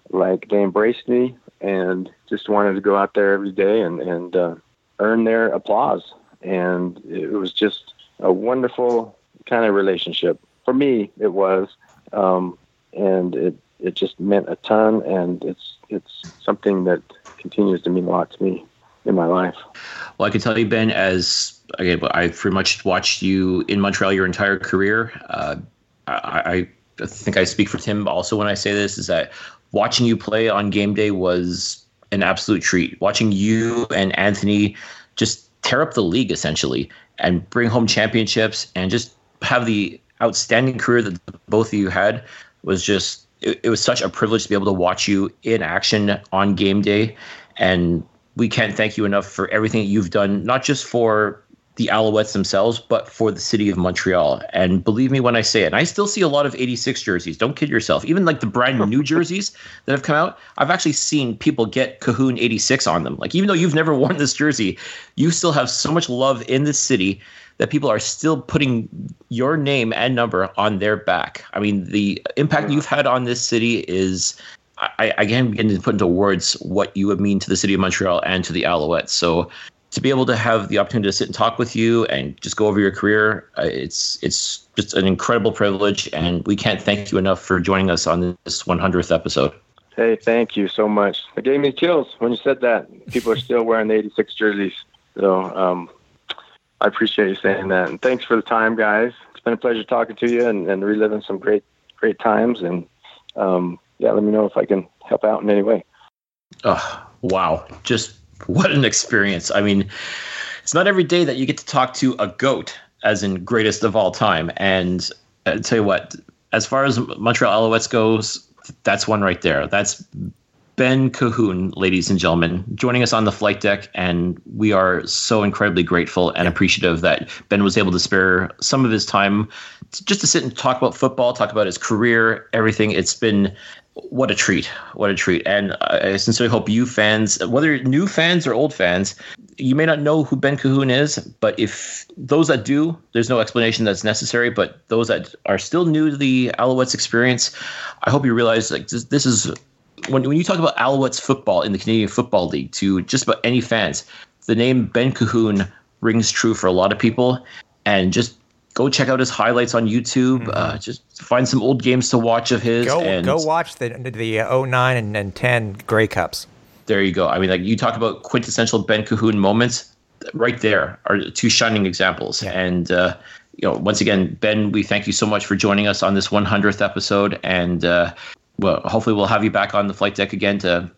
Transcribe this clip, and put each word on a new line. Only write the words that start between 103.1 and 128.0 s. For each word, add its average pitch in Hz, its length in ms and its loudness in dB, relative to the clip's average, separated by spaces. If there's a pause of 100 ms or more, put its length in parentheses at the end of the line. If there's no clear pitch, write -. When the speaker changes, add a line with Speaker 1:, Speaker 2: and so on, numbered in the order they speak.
Speaker 1:
um, 90 440 -2 (180)
yeah, 110 160 2
let 104 100 2
me 104 80 2
know 107 140 2
if - 140 -2
I 101 80 2
can 95 200 0 (160)
help - 220 -2
out 107 180 0
in 104 60 -2
any 101 140 4
way. 107 220 0 (800)
Speaker 2:
Oh, - 420 -4 (160)
wow. 90 420 0 (180)
Just - 340 -4 (300)
what 190 240 2
an 143 140 4
experience. 101 640 0
I 101 100 2
mean, 98 280 2 (760)
it's - 120 -4
not 180 120 4
every 190 180 4
day 175 200 2
that 127 120 0
you 135 100 -2
get 147 120 -2
to - 80 -16
talk 131 280 0
to 127 240 2
a 104 100 -2
goat, - 500 -2 (240)
as 104 200 0
in 92 220 -2
greatest 110 400 0
of 104 120 0
all 95 140 2
time. 85 460 0
And 92 520 0 (380)
I 78 120 0
tell - 200 0
you 104 60 2
what, - 300 -2 (380)
as 113 140 0
far 135 180 0
as 120 140 0
Montreal 113 720 0
Alouettes 113 180 0
goes, 110 580 0 (360)
that's 101 240 0
one 107 160 2
right 92 200 2
there. 73 240 2
That's 101 380 -2 (720)
Ben 131 360 2
Cahoon, 107 640 0
ladies 92 340 2
and 98 80 4
gentlemen, 85 460 2 (100)
joining 123 280 0
us 117 100 0
on 110 120 2
the 107 80 2
flight 101 280 0
deck, 101 340 0
and 90 460 -2 (140)
we 107 180 2
are 92 340 2
so - 360 0
incredibly 98 400 2
grateful 87 480 0
and 87 160 0
appreciative 87 540 2
that 82 280 0 (200)
Ben 101 160 2
was 95 140 2
able 95 140 2
to 90 80 0